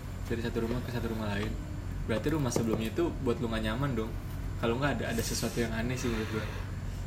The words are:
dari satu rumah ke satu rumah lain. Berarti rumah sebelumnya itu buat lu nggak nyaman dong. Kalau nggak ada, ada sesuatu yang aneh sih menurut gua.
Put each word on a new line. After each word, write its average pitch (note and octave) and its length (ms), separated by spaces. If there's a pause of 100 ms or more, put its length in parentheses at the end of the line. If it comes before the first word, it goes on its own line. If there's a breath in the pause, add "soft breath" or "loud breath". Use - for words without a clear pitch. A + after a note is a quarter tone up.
(260)
dari A#2 140
satu A#2 200
rumah A#2 220
ke - 80
satu A#2 180
rumah A2 220
lain. G#2 240 (500)
Berarti A2+ 240
rumah D3 220
sebelumnya A2+ 400
itu E3+ 160 (140)
buat A#2+ 180
lu A#2 80
nggak A2 180
nyaman B2 320
dong. A2+ 140 (500)
Kalau A#2 160
nggak C#3 180
ada, G#2+ 140
ada A2+ 160
sesuatu A#2 340
yang A#2 140
aneh A2+ 220
sih B2+ 120
menurut A2 240
gua. G#2+ 140 (640)